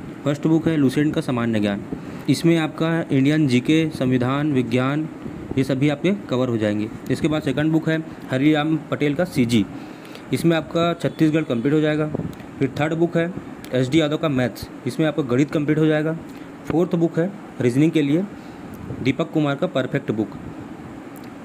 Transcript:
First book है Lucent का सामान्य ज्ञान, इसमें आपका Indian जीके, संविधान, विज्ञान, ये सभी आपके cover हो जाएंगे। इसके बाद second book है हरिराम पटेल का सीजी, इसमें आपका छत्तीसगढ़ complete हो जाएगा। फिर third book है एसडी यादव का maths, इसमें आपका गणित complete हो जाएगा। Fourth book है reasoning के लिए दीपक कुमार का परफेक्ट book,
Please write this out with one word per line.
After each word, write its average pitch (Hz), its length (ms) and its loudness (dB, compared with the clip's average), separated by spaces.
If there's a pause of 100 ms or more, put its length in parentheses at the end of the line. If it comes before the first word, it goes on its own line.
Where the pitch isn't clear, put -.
(260)
First 147 220 0
book 160 200 4
है 165 100 2
Lucent 147 380 2
का 160 60 -2
सामान्य 117 380 0
ज्ञान, 101 220 0 (480)
इसमें 165 280 4
आपका 160 320 0 (120)
Indian 147 460 4
जीके, 156 440 4
संविधान, 131 600 0
विज्ञान, 127 540 0 (500)
ये 135 60 4
सभी 135 260 2
आपके 151 220 0 (180)
cover 127 200 2
हो 117 80 2
जाएंगे। 107 320 0 (220)
इसके 131 160 0
बाद 151 140 0
second 147 300 0
book 160 180 2
है 160 80 2 (340)
हरिराम 151 460 4 (140)
पटेल 143 240 0
का 170 100 0
सीजी, 117 400 2 (680)
इसमें 165 240 2
आपका 170 380 0
छत्तीसगढ़ 156 480 2
complete 131 300 0
हो 156 80 4
जाएगा। 151 280 2 (500)
फिर 135 200 0
third 156 140 0
book 170 240 2
है 170 160 0 (400)
एसडी 131 280 4
यादव 151 160 2
का 156 120 0
maths, 127 380 -2 (200)
इसमें 156 200 0
आपका 151 180 0
गणित 131 260 2
complete 151 280 2
हो 160 60 4
जाएगा। 156 300 2 (520)
Fourth 175 280 2
book 165 240 2
है 185 120 2 (300)
reasoning 135 300 4
के 160 100 2
लिए 147 220 2 (800)
दीपक 156 280 0
कुमार 147 240 0
का 143 120 -2
परफेक्ट 135 440 -2
book, 107 180 -2 (1160)